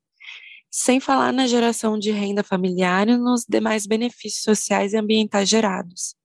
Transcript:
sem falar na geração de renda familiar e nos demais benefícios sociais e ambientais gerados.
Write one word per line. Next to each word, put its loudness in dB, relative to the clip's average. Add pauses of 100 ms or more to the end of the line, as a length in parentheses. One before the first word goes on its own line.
(720)
sem 0
falar 0
na 0
geração 0
de -2
renda -2
familiar 0
e 4
nos 0
demais 0
benefícios -4
sociais 0
e 2
ambientais 2
gerados. -2 (100)